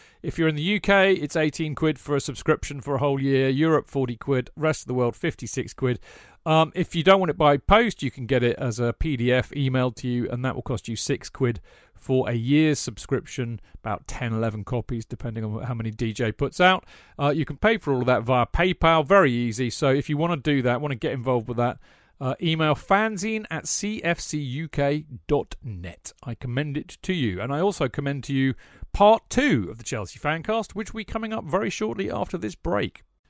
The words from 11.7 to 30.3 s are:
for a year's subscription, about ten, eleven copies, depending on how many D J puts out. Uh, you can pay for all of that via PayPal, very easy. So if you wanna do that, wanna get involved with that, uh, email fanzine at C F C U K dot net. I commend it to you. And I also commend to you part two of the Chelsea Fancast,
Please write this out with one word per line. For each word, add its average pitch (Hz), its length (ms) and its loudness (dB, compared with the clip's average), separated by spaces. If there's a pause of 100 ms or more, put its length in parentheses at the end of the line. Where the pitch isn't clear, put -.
for 131 340 0
a 110 40 -2
year's 143 480 2
subscription, 117 800 -6 (240)
about 107 240 -6
ten, 117 240 -4
eleven 110 320 -2
copies, 117 400 -4
depending 113 400 -8
on 107 180 -6
how 123 120 -6
many 113 180 -4
D 113 200 -4
J 110 200 0
puts - 280 -4
out. 185 240 6 (320)
Uh, 143 120 0
you 151 160 0
can 143 140 -8
pay 220 180 4
for 147 160 -2
all 127 80 2
of 123 60 0
that 117 180 2
via 120 220 4
PayPal, 165 600 2
very 180 240 6
easy. 120 400 0
So 139 200 0
if 139 180 0
you 151 80 0
wanna 165 220 0
do 139 240 2
that, 120 180 2
wanna 147 160 -4
get 147 160 -4
involved 123 340 0
with 117 120 -4
that, 120 200 0 (420)
uh, 131 220 -2
email 160 320 2
fanzine 214 760 0
at 160 200 -8
C 214 340 -4
F 170 160 0
C - 200 -6
U 147 300 -6
K 147 360 0 (240)
dot - 340 0
net. 90 500 -12 (120)
I 117 100 -8
commend 135 420 -6
it - 260 -10
to - 100 -4
you. 113 280 -2
And 123 120 -4
I 147 80 -2
also 185 280 0
commend 139 360 -6
to - 80 -6
you 135 220 2 (380)
part 214 360 6
two 196 420 2
of 110 80 -12
the 117 60 -16
Chelsea 107 340 -8
Fancast, 165 560 -4